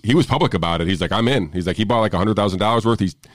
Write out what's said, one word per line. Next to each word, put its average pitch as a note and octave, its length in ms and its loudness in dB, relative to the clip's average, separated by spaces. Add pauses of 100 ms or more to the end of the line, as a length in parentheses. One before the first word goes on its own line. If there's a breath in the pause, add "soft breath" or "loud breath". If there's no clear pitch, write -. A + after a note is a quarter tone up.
he A2+ 120 2
was D#3+ 120 4
public E3 260 0
about E2+ 300 0
it. E2 60 0
He's F#2 120 -2
like, F2 120 -2
"I'm A2+ 160 0
in." A2 240 -2
He's F2+ 140 -4
like, F2 120 -4
he A2+ 60 2
bought, A2+ 160 0
like, G#2+ 120 0
a F2+ 60 -2
hundred G#2 180 0
thousand G2+ 220 0
dollars A2 260 0
worth. A2+ 160 0
He's, F#2 160 -2 (180 loud breath)